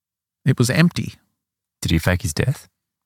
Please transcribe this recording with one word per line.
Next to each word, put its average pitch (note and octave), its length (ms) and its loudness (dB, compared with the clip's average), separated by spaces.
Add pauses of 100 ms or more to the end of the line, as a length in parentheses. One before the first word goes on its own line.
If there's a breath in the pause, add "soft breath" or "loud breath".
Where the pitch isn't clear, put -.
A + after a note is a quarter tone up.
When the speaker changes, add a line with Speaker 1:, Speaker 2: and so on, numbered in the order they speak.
(460)
Speaker 1:
it C3 120 2
was A#2+ 120 2
empty. - 440 0 (680)
Speaker 2:
Did E2 80 -6
he E2 80 2
fake F2+ 240 0
his D#2 100 -6
death? - 360 -4 (380)